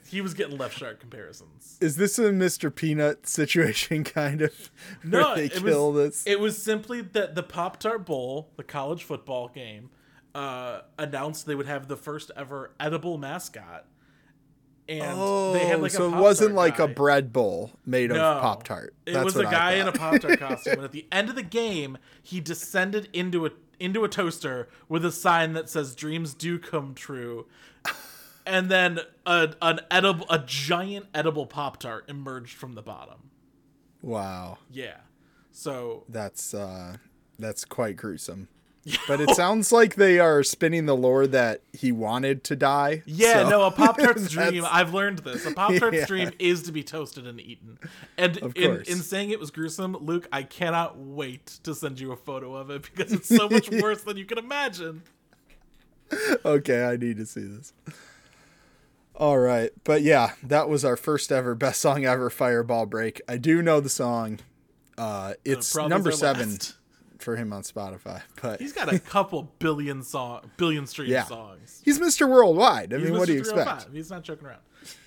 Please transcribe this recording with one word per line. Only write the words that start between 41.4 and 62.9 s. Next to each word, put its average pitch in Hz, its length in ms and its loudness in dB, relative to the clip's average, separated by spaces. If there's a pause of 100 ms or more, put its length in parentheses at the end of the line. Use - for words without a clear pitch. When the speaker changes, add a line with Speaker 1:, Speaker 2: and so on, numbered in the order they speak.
Speaker 2:
he - 180 0
wanted 123 540 -2
to 151 100 -4
die. 143 520 2
Speaker 1:
Yeah, 214 380 6
Speaker 2:
So - 40 4
Speaker 1:
no, 202 140 6
a 190 80 6
Pop-Tart's 233 520 6
Speaker 2:
<laughs> 165 120 -4
that's - 0 -
Speaker 1:
dream, 170 360 0
I've 170 220 4
learned 196 280 0
this. 127 260 -8
A - 80 -4
Pop-Tart's 185 420 2
Speaker 2:
<laughs> 156 40 4
Yeah. 139 40 0
Speaker 1:
dream 185 340 -2
is 175 260 0
to 170 80 -10
be 151 100 -6
toasted 143 440 -12
and 117 140 -16
eaten. 110 380 -20 (400)
And 175 240 2
Speaker 2:
Of 123 160 -8
Speaker 1:
in, 180 160 4
Speaker 2:
course. 175 140 -8
Speaker 1:
in 180 100 -2
saying 196 320 -6
it 208 100 -4
was 147 100 -12
gruesome, 165 480 -6
Luke, 170 320 -4
I 139 120 -4
cannot 165 560 -4
wait 135 480 -10 (160)
to 156 120 -8
send 139 240 -8
you 131 140 -10
a 123 40 -8
photo 131 380 -12
of 135 140 -12
it 143 140 -10 (120)
because 190 160 -6
it's 202 240 -2
so 208 140 6
much 214 220 2
Speaker 2:
<laughs> 226 100 2
Speaker 1:
worse 214 220 -2
than 208 160 -8
you 196 80 -12
can 226 100 -8
imagine. 220 640 -6 (1400)
Speaker 2:
Okay, 143 400 2
I 123 120 0
need 120 200 -4
to 110 80 -8
see - 200 -12
this. 104 280 -16 (1400)
All 147 220 4
right, 123 320 4 (140)
but 151 180 4
yeah, 143 300 6 (100)
that 147 260 2
was 147 160 0
our 123 120 2
first - 340 -4
ever 123 240 0
Best 127 260 -2
Song 143 240 2
Ever 127 260 2
Fireball 117 560 0
break. 110 420 -4